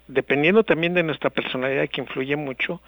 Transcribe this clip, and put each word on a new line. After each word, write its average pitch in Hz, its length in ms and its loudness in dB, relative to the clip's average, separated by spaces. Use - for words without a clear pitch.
dependiendo 147 560 2
también 170 300 0
de 175 100 4
nuestra 143 260 -2
personalidad, 135 580 -2
que - 120 -8
influye 135 340 -4
mucho, 147 540 -6